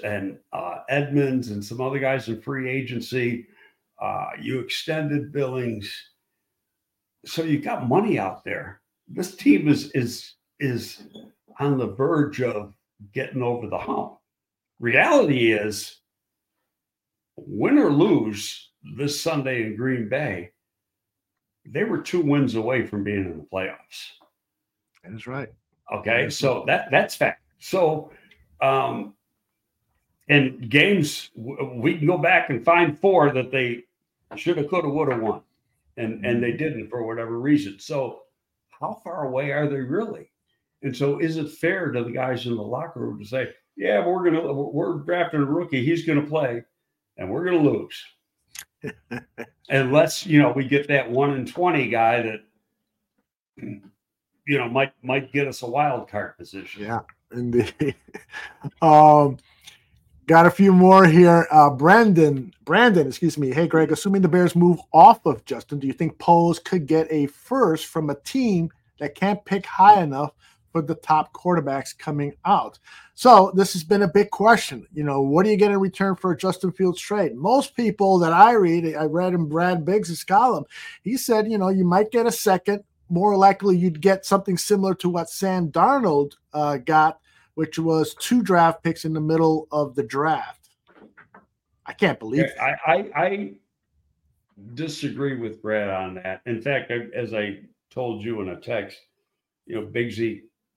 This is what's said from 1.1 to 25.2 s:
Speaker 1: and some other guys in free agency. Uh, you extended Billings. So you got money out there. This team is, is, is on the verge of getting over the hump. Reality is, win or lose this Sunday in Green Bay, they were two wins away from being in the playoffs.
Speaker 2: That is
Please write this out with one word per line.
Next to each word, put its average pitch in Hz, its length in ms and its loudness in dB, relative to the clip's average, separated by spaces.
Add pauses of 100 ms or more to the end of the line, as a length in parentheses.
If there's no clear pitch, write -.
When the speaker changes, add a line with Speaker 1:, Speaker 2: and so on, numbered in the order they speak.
Speaker 1:
and 101 140 -8
some 120 180 -10
other 135 160 -6
guys 135 300 -4
in 110 140 -8
free 135 280 -8
agency. 123 800 -6 (520)
Uh, 98 280 -8 (120)
you 120 200 -6
extended 147 720 -6
Billings. 127 600 -6 (1300)
So - 180 -8
you 151 160 0
got 202 280 -6
money 170 320 0
out 95 240 -8
there. 92 380 -12 (260)
This - 280 -10
team 185 340 2
is, 147 220 0
is, 117 420 -6 (260)
is 127 440 -6 (560)
on 139 180 0
the 123 100 -2
verge 143 540 -2
of 107 320 -6 (400)
getting 131 280 -8
over 120 260 -4
the 92 100 -8
hump. - 400 -8 (600)
Reality 131 760 2
is, 104 460 -6 (1400)
win 196 420 -2
or 214 120 2
lose 139 800 0 (280)
this 143 220 -6
Sunday 131 440 -4
in 107 120 -8
Green 120 340 -4
Bay, 107 420 -6 (1120)
they 147 200 -4
were 202 160 -6
two 180 200 -4
wins 139 340 0
away 113 300 -2
from 101 180 -8
being 101 220 -4
in 85 120 -10
the 76 80 -18
playoffs. - 640 -12 (920)
Speaker 2:
That 90 100 -20
is 110 120 -18